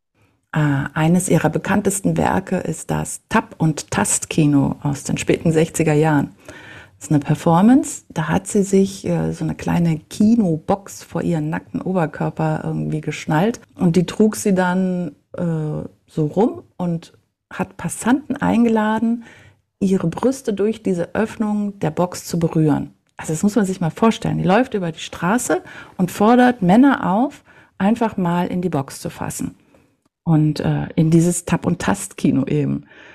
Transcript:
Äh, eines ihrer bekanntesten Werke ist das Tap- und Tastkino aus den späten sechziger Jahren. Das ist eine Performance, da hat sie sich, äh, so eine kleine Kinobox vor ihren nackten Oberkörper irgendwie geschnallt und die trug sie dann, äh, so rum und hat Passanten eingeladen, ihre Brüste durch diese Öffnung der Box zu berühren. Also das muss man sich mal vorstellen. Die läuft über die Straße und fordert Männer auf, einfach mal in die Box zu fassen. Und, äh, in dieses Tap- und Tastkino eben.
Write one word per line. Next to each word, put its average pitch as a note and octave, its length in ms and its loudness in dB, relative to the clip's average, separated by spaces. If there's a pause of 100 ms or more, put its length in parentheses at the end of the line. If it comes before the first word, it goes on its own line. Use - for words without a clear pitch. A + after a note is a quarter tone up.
(540)
Äh, D#3 60 -2 (340)
eines E3+ 360 2
ihrer D#3 200 4
bekanntesten F#3+ 680 -2
Werke F#3 400 -2
ist - 340 -8
das - 380 -6
Tap- - 280 -2
und D#3+ 340 -2
Tastkino D3 920 0
aus C#3+ 200 -4
den - 140 -4
späten - 340 0
sechziger D#3+ 420 0
Jahren. D3+ 420 2 (600)
Das - 100 -18
ist - 40 -4
eine D3+ 80 4
Performance, E3+ 880 2
da D#3 180 -6
hat E3+ 200 -2
sie G3+ 160 0
sich, G3 440 0
äh, D#3+ 240 -2
so D#3+ 120 -8
eine D#3 120 -4
kleine E3 440 0
Kinobox G3 1040 0
vor - 200 -6
ihren D#3 260 -2
nackten - 320 -6
Oberkörper D#3+ 840 -2
irgendwie D#3 380 -4
geschnallt D#3 580 -2 (160)
und F3 200 2
die F3+ 100 4
trug G#3+ 300 2
sie G#3 180 0
dann, F3+ 600 0 (220)
äh, - 40 -8 (680)
so D#3 180 -2
rum B3 380 0 (140)
und E3+ 360 -6 (380)
hat - 260 -10
Passanten B3+ 600 -2
eingeladen, A3 840 2 (560)
ihre F#3+ 280 0
Brüste A#3 460 -2
durch G#3 300 -2
diese F3+ 320 -2
Öffnung G#3 640 -2
der D#3 120 0
Box F3+ 340 -4
zu - 120 -4
berühren. D#3 560 0 (240)
Also - 160 -8
das D#3 100 -2
muss G3+ 120 2
man G#3 100 4
sich F#3 160 -4
mal D#3+ 100 0
vorstellen. - 460 2
Die D#3 60 -2
läuft G3+ 300 2
über F3+ 180 -4
die - 80 -16
Straße B3 640 -2 (360)
und F3+ 140 0
fordert B3 500 4
Männer G#3+ 500 4
auf, B3 320 -2 (340)
einfach A3 400 0
mal F3 300 0
in F3+ 140 -4
die F3 80 -2
Box C#3+ 320 -4
zu E3+ 80 -8
fassen. - 460 -8 (680)
Und, D3+ 360 2
äh, D3 360 -2
in D#3+ 140 4
dieses E3+ 360 4
Tap- - 200 -2
und F3 140 0
Tastkino - 680 -2
eben. C#3+ 400 -2 (300)